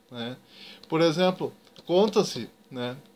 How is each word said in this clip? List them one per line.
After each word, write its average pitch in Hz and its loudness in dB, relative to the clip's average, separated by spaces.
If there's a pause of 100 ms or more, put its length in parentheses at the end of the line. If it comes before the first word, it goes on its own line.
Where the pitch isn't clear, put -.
né? 120 -10 (520)
Por 160 0
exemplo, 170 2 (340)
conta-se, 185 2 (180)
né, 123 -8 (200)